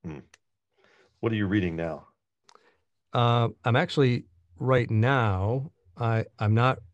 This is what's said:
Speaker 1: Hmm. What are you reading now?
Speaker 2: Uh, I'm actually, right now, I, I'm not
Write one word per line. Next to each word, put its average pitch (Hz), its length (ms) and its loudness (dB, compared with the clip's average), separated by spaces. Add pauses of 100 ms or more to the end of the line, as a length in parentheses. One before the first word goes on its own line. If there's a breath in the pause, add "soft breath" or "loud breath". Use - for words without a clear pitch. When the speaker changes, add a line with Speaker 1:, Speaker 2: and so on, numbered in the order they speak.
Speaker 1:
Hmm. 78 160 -12 (1000 soft breath)
What 117 120 -4
are 113 40 -4
you 104 100 -2
reading 92 300 0
now? 80 300 -8 (1040 soft breath)
Speaker 2:
Uh, 120 360 2 (160)
I'm 117 120 2
actually, 135 480 0 (340)
right 127 320 0
now, 113 840 0 (240)
I, 113 300 -2 (120)
I'm 107 160 2
not 123 240 2 (160)